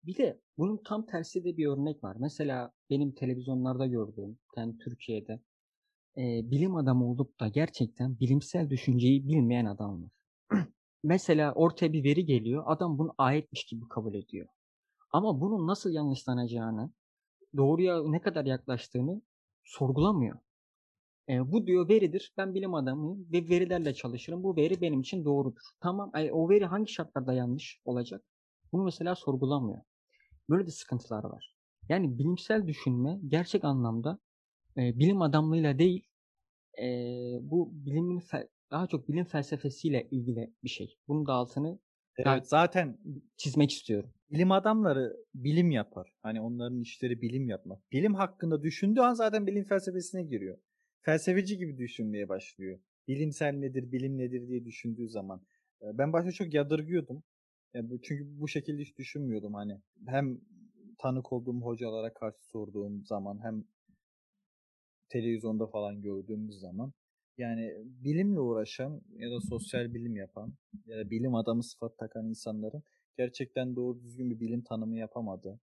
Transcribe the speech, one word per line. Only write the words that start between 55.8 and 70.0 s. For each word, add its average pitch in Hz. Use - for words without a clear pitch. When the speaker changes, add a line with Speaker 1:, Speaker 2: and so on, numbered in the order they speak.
Speaker 2:
E, 107
ben 147
başta 175
çok 165
yadırgıyordum. 151
Ya 117
bu, 123
çünkü 143
bu 151
şekilde 147
hiç -
düşünmüyordum 117
hani. 104
Hem 131
tanık 131
olduğum 123
hocalara 113
karşı 110
sorduğum 101
zaman, 101
hem 110
televizyonda 113
falan 104
gördüğümüz 101
zaman. 95
Yani 113
bilimle 151
uğraşan 120
ya 120
da 120
sosyal 120
bilim 117